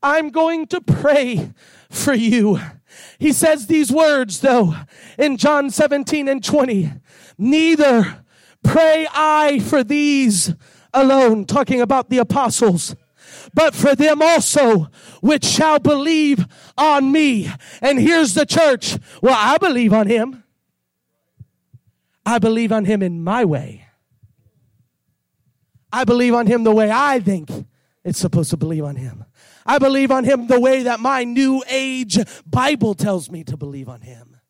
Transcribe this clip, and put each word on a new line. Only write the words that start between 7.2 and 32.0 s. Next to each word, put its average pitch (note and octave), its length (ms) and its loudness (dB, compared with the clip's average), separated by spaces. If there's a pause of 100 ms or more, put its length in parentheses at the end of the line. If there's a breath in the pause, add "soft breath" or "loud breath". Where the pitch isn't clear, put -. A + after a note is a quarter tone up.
"Neither C#4 800 2 (460 soft breath)
pray D#4+ 500 2
I D4+ 460 0
for C4 220 0
these C4 720 0 (400 soft breath)
alone," C4 520 2
talking C4+ 340 -2
about A#3+ 300 -2
the B3+ 80 0
apostles, A#3 800 -2 (560 loud breath)
"but D4+ 200 2
for C#4+ 220 2
them D4 260 2
also C4+ 680 2 (320 loud breath)
which C#4 240 0
shall D#4 340 0
believe C#4+ 680 0 (300 soft breath)
on C#4 360 2
me." C4 360 0 (300 loud breath)
And C#4 180 0
here's C#4+ 360 2
the D4 120 0
church. C#4+ 520 0 (240 loud breath)
"Well, B3+ 160 4
I A#3 200 2
believe B3 360 2
on G#3+ 140 2
him. A#3 360 -2 (1800)
I A#3 140 0
believe A3+ 340 0
on A3 100 -2
him G3+ 180 -2
in E3+ 220 -6
my A3 220 -2
way. C3+ 400 -6 (2000)
I B3 100 -2
believe A#3+ 300 2
on A#3+ 140 0
him A#3 180 2
the A3 80 4
way G#3+ 180 2
I C4 300 0
think F3 280 -4 (540)
it's - 160 -8
supposed E3 300 -2
to E3+ 80 -4
believe D#3 260 -4
on C#3+ 140 -10
him." B2+ 260 -14 (420 soft breath)
I C#4 140 0
believe C4+ 320 2
on C4 120 0
him A#3+ 240 0
the B3 120 4
way C4 240 2
that A#3+ 160 -4
my B3+ 240 -2
New C4 440 0
Age C4 500 -4 (280 loud breath)